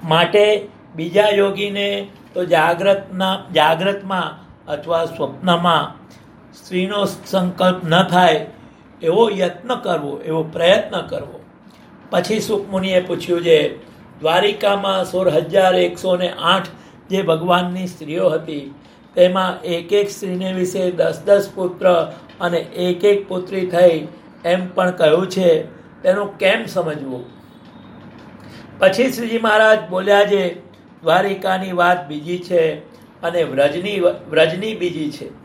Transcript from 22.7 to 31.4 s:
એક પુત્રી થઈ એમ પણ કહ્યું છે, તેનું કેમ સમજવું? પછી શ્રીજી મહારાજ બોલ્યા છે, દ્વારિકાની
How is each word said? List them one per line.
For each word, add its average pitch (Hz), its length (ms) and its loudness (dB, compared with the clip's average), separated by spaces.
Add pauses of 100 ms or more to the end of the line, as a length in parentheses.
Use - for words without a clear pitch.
એક 202 240 4
પુત્રી 185 380 -6
થઈ 170 420 4 (360)
એમ 180 300 -2
પણ 185 160 0
કહ્યું 180 400 2
છે, 170 320 2 (400)
તેનું 196 360 -2
કેમ 214 260 0
સમજવું? 147 720 -6 (1400)
પછી 190 340 4
શ્રીજી 226 260 -4
મહારાજ 220 400 4 (120)
બોલ્યા 202 360 2
છે, 185 280 0 (480)
દ્વારિકાની 185 680 0